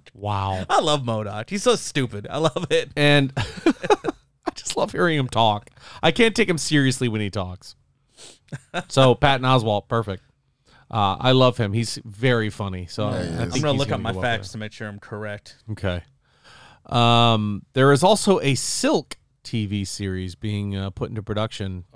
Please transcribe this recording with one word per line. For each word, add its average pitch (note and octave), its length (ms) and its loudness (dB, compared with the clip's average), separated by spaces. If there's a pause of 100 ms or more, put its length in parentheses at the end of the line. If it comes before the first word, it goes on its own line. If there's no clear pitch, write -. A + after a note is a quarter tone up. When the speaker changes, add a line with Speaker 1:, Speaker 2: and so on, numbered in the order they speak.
(120)
Speaker 1:
Wow. G2 560 -2
Speaker 2:
I - 120 4
love D3+ 220 2
modok. G#2+ 480 -6
He's G3+ 120 -4
so A#3 140 4
stupid. G#2+ 520 -4
I C3+ 100 -6
love D#3+ 320 0
it. D#3+ 260 0
Speaker 1:
And C#3+ 380 4
<laughs> - 20 -14
I - 1200 -2
just - 200 -8
love - 140 0
hearing E3+ 260 0
him B2+ 120 0
talk. G#2+ 420 0 (320)
I E3 80 4
can't A3+ 240 4
take G#3 140 2
him E3+ 100 0
seriously C3+ 480 2
when G#2+ 140 -2
he G2+ 100 -4
talks. F2+ 460 -8 (1120)
So C3 260 6
<laughs> - 0 -
Patton C3+ 320 0
Oswalt, A2 420 0
perfect. G#2+ 360 -4 (680)
Uh, G2+ 300 0
I B2+ 100 2
love C3 260 4
him. G2+ 160 -2
He's A2+ 320 -4
very A2 460 -2
funny. F#2+ 360 -10
So G#2 240 -6
Speaker 3:
Yeah, G2+ 60 -4
Speaker 1:
I, F#2 60 -4
Speaker 3:
he - 0 -
Speaker 1:
I - 0 -
Speaker 3:
is. E2+ 140 -6
Speaker 1:
think - 180 -4
Speaker 2:
I'm D3 60 0
gonna D3 140 0
Speaker 1:
he's C3+ 40 0
Speaker 2:
look C#3 120 -2
Speaker 1:
gonna - 100 -2
Speaker 2:
up - 20 -8
my A2+ 100 -4
Speaker 1:
go F#2+ 60 -8
up A#2+ 60 -4
Speaker 2:
facts A2+ 240 -4
Speaker 1:
there. - 60 -16
Speaker 2:
to A2 40 -12
make G#2+ 140 -12
sure G#2+ 160 -12
I'm G2+ 100 -14
correct. G#2 580 -14 (140)
Speaker 1:
Okay. F2+ 320 -4 (840)
Um, A#2 760 4 (100)
there C3+ 200 6
is C#3 100 4
also G3+ 380 4
a C#3 140 0
Silk - 600 -2 (260)
T A2 240 -4
V G2+ 180 -2
series F#2 500 -6
being, G2+ 420 -6
uh, G2 140 -6
put - 200 -8
into G#2+ 120 -8
production G2+ 600 -6 (120)